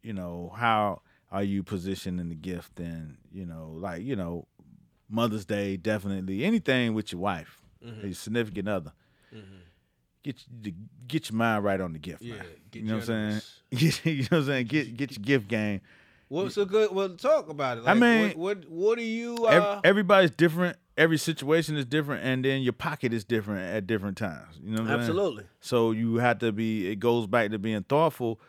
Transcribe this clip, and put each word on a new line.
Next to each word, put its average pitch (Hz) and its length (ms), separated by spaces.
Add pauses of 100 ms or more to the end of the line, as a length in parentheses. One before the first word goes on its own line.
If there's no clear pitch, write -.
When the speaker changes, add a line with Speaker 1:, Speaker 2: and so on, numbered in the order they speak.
Speaker 1:
you 113 100
know, 87 440
how 107 460 (280)
are 98 120
you 98 200
positioning 90 680
the 82 60
gift? 87 440
And, 82 360 (160)
you 95 140
know, 80 300
like, 87 260
you 127 140
know, 87 300 (640)
Mother's 110 340
Day, 101 320
definitely. 98 680
Anything 131 500
with 107 180
your 87 80
wife, 90 400 (240)
Speaker 2:
Mm-hmm. 110 220
Speaker 1:
your 92 80
significant 107 540
other. 90 240 (400)
Speaker 2:
Mm-hmm. 110 100 (840)
Speaker 1:
Get 147 120
y-, 123 260
the, 101 120 (320)
get 151 240
your 110 80
mind 113 240
right 98 180
on 90 120
the 78 80
gift, 82 220
Speaker 2:
Yeah, 117 140
Speaker 1:
man. 90 100 (260)
Speaker 2:
get 110 100
Speaker 1:
You 110 60
know 110 80
what 107 120
I'm 107 320
saying? - 0 (160)
<laughs> - 160
Speaker 2:
generous. 135 300
Speaker 1:
Get, - 40
you 147 160
know 120 80
what 175 80
I'm 143 80
saying? 131 200
Get, 120 300
get 139 160
your 104 100
gift 120 260
game. 104 320 (460)
Speaker 2:
What's 175 300
a 202 100
good, 208 280
well, 190 160
talk 247 380
about 139 300
it. 113 80
Speaker 1:
I 170 60
Speaker 2:
Like, 220 80
Speaker 1:
mean, 226 300
Speaker 2:
what, 160 60
what, 180 320
what 196 300
do 233 60
you, 233 440
Speaker 1:
ev-, 202 140
Speaker 2:
uh, 202 220
Speaker 1:
everybody's 190 480
different. 170 440 (200)
Every 160 220
situation 151 580
is 143 100
different, 139 380
and 127 200
then 135 180
your 123 100
pocket 147 400
is 110 120
different 104 360 (120)
at 104 140
different 98 320
times. 80 420
You 87 120
know 110 100
what 113 80
I'm - 80
saying? - 40
Speaker 2:
Absolutely. 143 420 (160)
Speaker 1:
So 117 320
you 113 240
have 120 240
to 117 100
be, 107 400
it 107 60
goes 117 320
back 107 240
to 110 80
being 107 240
thoughtful. 139 640